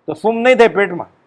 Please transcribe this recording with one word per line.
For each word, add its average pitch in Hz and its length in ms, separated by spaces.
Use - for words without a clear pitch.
તો 151 160
સૂમ 220 120
નહીં 254 180
થાય 190 160
પેટમાં. 175 320